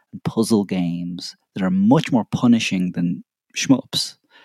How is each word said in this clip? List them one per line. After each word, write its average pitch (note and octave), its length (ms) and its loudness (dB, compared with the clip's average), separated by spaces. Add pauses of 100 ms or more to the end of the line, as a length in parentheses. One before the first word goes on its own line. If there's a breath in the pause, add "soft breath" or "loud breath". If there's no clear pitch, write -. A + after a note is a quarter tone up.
(120)
and - 120 -18
puzzle G#2+ 400 0
games F2 720 -6 (180)
that G3 80 -6
are F#3 80 0
much G#2 420 4
more A2 120 0
punishing G2 680 0
than F2 320 -4 (300)
shmups, - 640 -2 (280 soft breath)